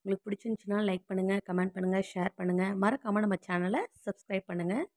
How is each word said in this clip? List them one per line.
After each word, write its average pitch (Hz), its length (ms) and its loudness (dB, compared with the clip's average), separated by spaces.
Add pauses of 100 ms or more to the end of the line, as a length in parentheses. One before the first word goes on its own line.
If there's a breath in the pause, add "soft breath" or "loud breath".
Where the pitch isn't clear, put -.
உங்களுக்கு 196 260 -2
பிடிச்சிருந்துச்சுன்னா 208 520 -2 (120)
லைக் 185 200 -2
பண்ணுங்க, 190 240 2 (140)
கமெண்ட் 185 280 0
பண்ணுங்க, 185 240 0 (120)
ஷேர் 180 280 0
பண்ணுங்க. 180 240 2 (200)
மறக்காம 214 400 2
நம்ம 196 140 2 (100)
சேனலை 185 340 0 (240)
சப்ஸ்கிரைப் 190 460 -6
பண்ணுங்க. 175 240 -2 (200)